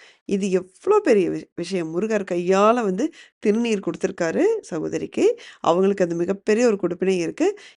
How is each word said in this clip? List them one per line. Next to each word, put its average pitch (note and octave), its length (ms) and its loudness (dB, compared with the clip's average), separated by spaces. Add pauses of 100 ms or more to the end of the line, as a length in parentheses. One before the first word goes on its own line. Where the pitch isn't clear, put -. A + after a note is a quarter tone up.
(240)
இது G3 260 -2
எவ்வளோ C4 500 0
பெரிய G#3 300 2
வி-, D#3 120 -6 (120)
விஷயம். E3+ 340 -6
முருகர் G3 420 -2
கையால F#3+ 440 2
வந்து A3+ 380 -2 (340)
திருநீர் A3 340 0
கொடுத்திருக்காரு F3 600 -2 (180)
சகோதரிக்கு. E3 800 -2 (220)
அவங்களுக்கு F#3+ 440 2
அது E3+ 100 -2
மிகப்பெரிய G3 520 0
ஒரு G3+ 160 2
கொடுப்பினை F3+ 340 -2
இருக்கு. C#4 420 -2 (180)